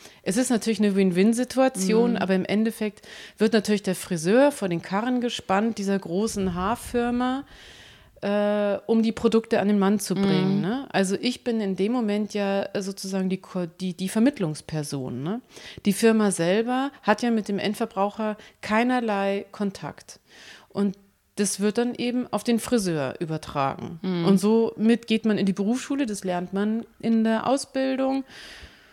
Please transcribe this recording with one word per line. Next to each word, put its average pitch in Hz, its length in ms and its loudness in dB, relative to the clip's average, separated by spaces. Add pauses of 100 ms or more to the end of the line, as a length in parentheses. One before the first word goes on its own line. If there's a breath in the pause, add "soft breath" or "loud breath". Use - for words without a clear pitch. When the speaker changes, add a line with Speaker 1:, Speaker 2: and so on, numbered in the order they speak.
(220 loud breath)
Speaker 1:
Es 185 140 -2
ist 254 140 2
natürlich 220 280 2
eine 208 160 4
Win-Win-Situation, 202 1160 2
Speaker 2:
Mhm. - 60 0
Speaker 1:
aber 185 180 2
im 185 80 0
Endeffekt 214 580 -2 (360 loud breath)
wird 220 140 2
natürlich 208 300 2
der 185 140 -2
Friseur 202 560 2
vor 285 160 -4
den 170 140 0
Karren 240 380 -2
gespannt, 220 580 -2
dieser 196 200 0
großen 190 560 -2
Haarfirma, 240 880 -2 (800 loud breath)
äh, 208 640 0
um 226 160 4
die 220 100 2
Produkte 226 480 2
an 196 80 2
den 208 100 4
Mann 196 220 4
zu - 140 -2
bringen, 190 420 2
Speaker 2:
Mhm. 202 60 2
Speaker 1:
ne? 240 280 -4
Also 190 300 0
ich 247 240 -4
bin 226 160 0
in 196 160 -2
dem 196 160 0
Moment 208 400 -2
ja 196 340 -2 (140)
sozusagen 190 480 -4
die 185 80 0
Ko-, 180 300 -6
die, 180 260 -6
die 185 160 -6
Vermittlungsperson, 151 1120 -2
ne? 208 200 -6 (420 loud breath)
Die 202 80 4
Firma 220 380 4
selber 233 600 0 (120)
hat 214 180 2
ja 240 100 0
mit 220 180 -2
dem 202 100 -2
Endverbraucher 208 800 -4 (240 loud breath)
keinerlei 214 920 0
Kontakt. - 680 -8 (500 loud breath)
Und 202 260 -2 (400)
das 196 240 -2
wird 208 160 0
dann 240 180 0
eben 240 380 -2
auf 208 120 -4
den 233 160 2
Friseur 170 600 0
übertragen. 156 800 -4
Speaker 2:
Mhm. 180 240 -2
Speaker 1:
Und 190 140 6
somit 226 680 2
geht 220 200 0
man 214 100 2
in 202 80 0
die 196 80 2
Berufsschule, 254 540 -2
das 208 180 -8
lernt 180 300 -4
man 214 320 -2 (140)
in 226 240 2
der 220 220 0
Ausbildung. 262 800 0 (680 loud breath)